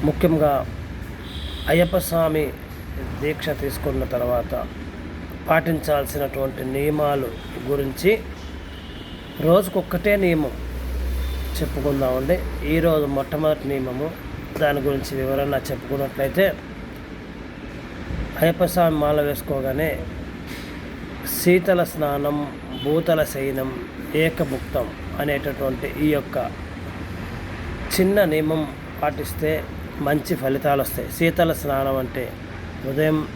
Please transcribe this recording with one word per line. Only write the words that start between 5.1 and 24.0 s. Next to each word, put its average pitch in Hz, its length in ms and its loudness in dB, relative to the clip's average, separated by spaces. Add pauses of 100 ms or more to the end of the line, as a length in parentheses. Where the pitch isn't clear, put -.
పాటించాల్సినటువంటి 143 1160 0
నియమాలు 143 640 2 (380)
గురించి 143 540 2 (1200)
రోజుకొక్కటే 185 760 4
నియమం 165 340 4 (1120)
చెప్పుకుందామండి. 139 1040 0
ఈరోజు 156 400 4
మొట్టమొదటి 147 600 2
నియమము, 135 420 -2 (480)
దాని 143 220 4
గురించి 139 360 0
వివరణ 135 440 0 (100)
చెప్పుకున్నట్లయితే, 139 840 2 (1900)
అయ్యప్ప 165 240 4
స్వామి 170 320 4
మాల 147 240 4
వేసుకోగానే 143 800 0 (1400)
శీతల 180 420 6
స్నానం, 147 720 -2 (260)
భూతల 156 400 4
శయనం, 131 600 -2 (300)